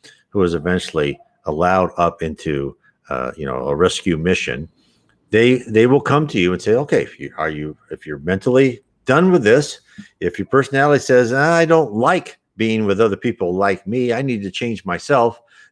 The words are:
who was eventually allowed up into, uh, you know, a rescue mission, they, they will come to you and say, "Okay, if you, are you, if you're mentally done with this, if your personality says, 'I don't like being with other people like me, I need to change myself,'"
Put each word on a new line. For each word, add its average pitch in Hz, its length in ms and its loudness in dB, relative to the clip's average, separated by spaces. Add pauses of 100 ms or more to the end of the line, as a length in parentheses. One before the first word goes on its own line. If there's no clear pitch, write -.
(300)
who 104 100 -2
was 87 140 2
eventually 80 680 -4 (240)
allowed 87 520 0
up - 260 -2
into, 73 540 -6 (320)
uh, 65 280 -6
you 76 100 -10
know, 65 220 -6
a 71 80 -2
rescue 87 400 0
mission, 80 520 -4 (640)
they, 120 280 4 (100)
they 113 180 4
will 135 140 4
come 147 260 0
to 143 140 -4
you 90 120 2
and 90 80 -4
say, 104 140 0
"Okay, 139 280 0
if - 180 -12
you, 71 160 -14
are 80 140 -4
you, 76 260 -10 (160)
if 78 120 -18
you're 76 140 -12
mentally 120 640 0 (240)
done 170 260 4
with 170 140 2
this, 127 360 2 (380)
if 87 220 -4
your 95 60 -6
personality 139 540 2
says, 123 320 2
'I 160 340 2
don't 156 260 2
like 139 460 -2 (180)
being 110 300 0
with 98 140 2
other 107 160 2
people 95 380 -4
like 98 320 -2
me, 120 260 -2
I 117 100 -2
need 120 200 -4
to 98 80 -6
change 117 340 -8
myself,'" 117 560 0 (320)